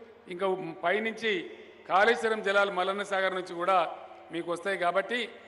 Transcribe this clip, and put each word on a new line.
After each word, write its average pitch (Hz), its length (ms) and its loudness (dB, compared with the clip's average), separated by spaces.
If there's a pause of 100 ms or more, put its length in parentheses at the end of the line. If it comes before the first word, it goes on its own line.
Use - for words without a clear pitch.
(320)
ఇంకా 180 140 -2 (380)
పైనుంచి 214 480 0 (560)
కాళేశ్వరం 220 580 4
జలాలు 202 320 4
మల్లన్న 196 320 0
సాగర్ 190 280 0
నుంచి 185 200 -8
కూడా 185 180 4 (560)
మీకు 165 200 -6
వస్తాయి. 180 260 -2
కాబట్టి 190 400 0 (300)